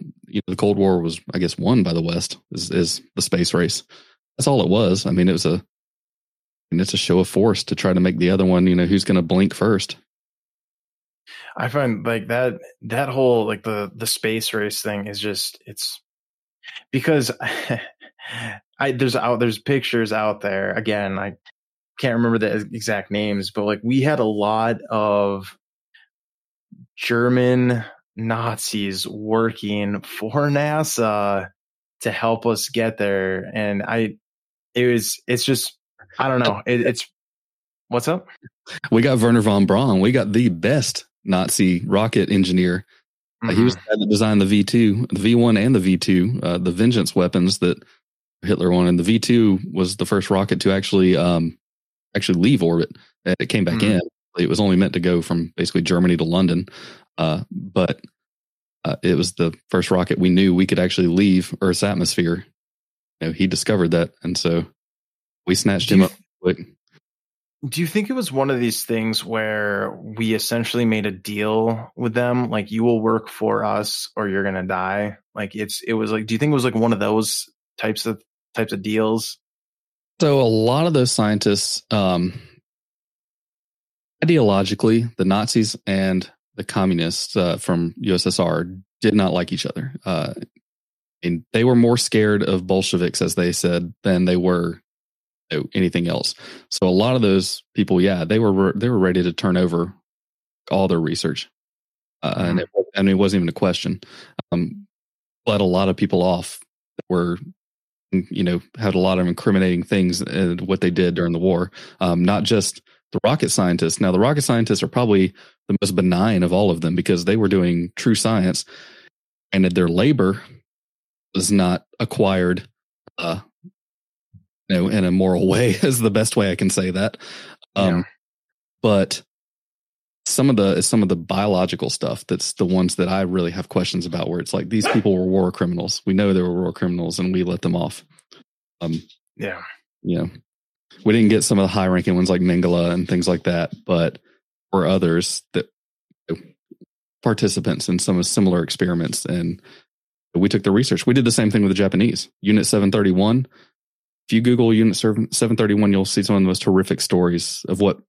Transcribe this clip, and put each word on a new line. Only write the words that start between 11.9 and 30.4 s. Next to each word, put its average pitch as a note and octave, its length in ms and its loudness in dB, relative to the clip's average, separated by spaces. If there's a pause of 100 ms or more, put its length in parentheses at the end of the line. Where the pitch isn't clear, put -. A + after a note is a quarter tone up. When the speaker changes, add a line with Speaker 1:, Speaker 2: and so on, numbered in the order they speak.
Speaker 2:
like, A#2 220 -4
that, B2 260 -2 (280)
that A#2+ 260 -4
whole, B2+ 380 2
like, A2 180 -6
the, G#2 300 -6
the A2 120 -12
space A2 480 -4
race G#2 280 -6
thing G#2 240 -8
is G2+ 140 -10
just, G#2 460 -6
it's - 340 -10 (880)
because C3+ 460 0
<laughs> - 1400 -10
I, C3+ 120 -2
there's B2 220 0
out, A#2+ 240 -2
there's A#2 220 0
pictures A#2+ 520 -2
out G#2+ 280 -2
there. G2 320 -4
Again, G2+ 460 -4
I G2 160 -8 (680)
can't A#2+ 160 0
remember A#2 220 2
the G#2 160 0
ex-, G#2 180 -4
exact G#2+ 400 -6
names, G2+ 400 -4
but, G#2 120 -4
like, G#2 200 -2
we C3 160 0
had D3 180 2
a A#2+ 60 0
lot A2 540 0 (120)
of G2+ 640 -2 (1400)
German B2 880 2 (320)
Nazis A2 880 -6
working G#2+ 960 -2
for C#3+ 460 -4